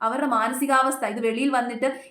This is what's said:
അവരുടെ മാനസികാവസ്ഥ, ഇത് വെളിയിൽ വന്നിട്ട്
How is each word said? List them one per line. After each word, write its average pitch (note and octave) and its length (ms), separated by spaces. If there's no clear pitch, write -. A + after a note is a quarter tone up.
അവരുടെ C4 240
മാനസികാവസ്ഥ, C4 800
ഇത് A3 220
വെളിയിൽ B3 240
വന്നിട്ട് B3 500